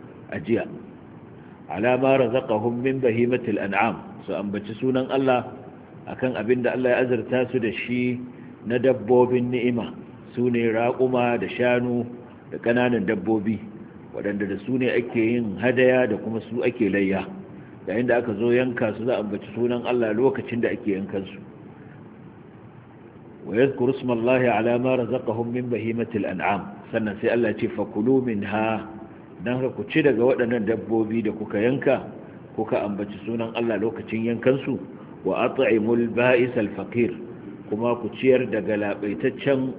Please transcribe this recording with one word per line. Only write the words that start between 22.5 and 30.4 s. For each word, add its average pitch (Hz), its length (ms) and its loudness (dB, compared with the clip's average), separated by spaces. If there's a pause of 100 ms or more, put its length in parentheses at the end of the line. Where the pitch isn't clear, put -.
"Wa 95 120 -6
yadhkuru 131 380 4
ismallahi 123 560 2
ala 113 300 2
ma 131 180 2
razaqahum 117 560 -2
min 127 160 -4
bahimatil 113 560 -2
an'am", 92 480 -2 (160)
sannan 107 300 -2
sai 117 100 0
Allah 113 240 2
ya 104 40 -8
ce, 117 120 0
"Fakulu 117 560 2
minha", 107 640 -2 (540)
dan 123 180 -2
haka 131 80 0
ku 104 160 -6
ci - 160 2
daga 135 180 4
waɗannan 120 460 2